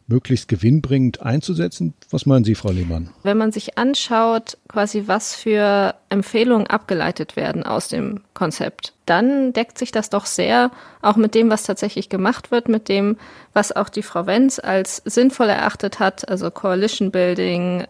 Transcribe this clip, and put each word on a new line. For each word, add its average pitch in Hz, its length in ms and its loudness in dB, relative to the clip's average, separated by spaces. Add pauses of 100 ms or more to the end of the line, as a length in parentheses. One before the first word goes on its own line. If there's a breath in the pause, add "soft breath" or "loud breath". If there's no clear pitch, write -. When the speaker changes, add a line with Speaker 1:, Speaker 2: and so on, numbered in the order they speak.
Speaker 1:
möglichst 123 400 0
gewinnbringend 127 760 2
einzusetzen? 165 720 -2 (160)
Was - 160 -4
meinen 131 180 6
Sie, 107 120 2
Frau 101 160 -2
Lehmann? 85 380 -4 (120)
Speaker 2:
Wenn 202 160 2
man 220 140 2
sich - 260 -8
anschaut, 226 800 0 (100)
quasi 208 380 -2
was - 300 -2
für 202 600 2 (140)
Empfehlungen 220 580 2
abgeleitet 160 680 -4
werden 147 280 -2
aus - 260 -4
dem 208 320 -6 (120)
Konzept, - 600 -6 (120)
dann 247 480 2
deckt 233 240 -4
sich - 140 -6
das 214 180 -4
doch 202 160 -2
sehr 240 460 2 (300 loud breath)
auch 208 160 4
mit 214 180 2
dem, 226 140 4
was 214 140 0
tatsächlich 202 460 -4
gemacht - 420 -2
wird, 240 160 0
mit 220 220 0
dem, 202 280 0 (360 loud breath)
was - 180 0
auch - 180 -4
die 214 140 -6
Frau 175 220 -6
Wenz 240 340 2
als 190 460 -2
sinnvoll 240 440 2
erachtet - 500 -2
hat, 190 280 -2
also 185 220 -4
Coalition 190 640 -2
Building, 180 800 0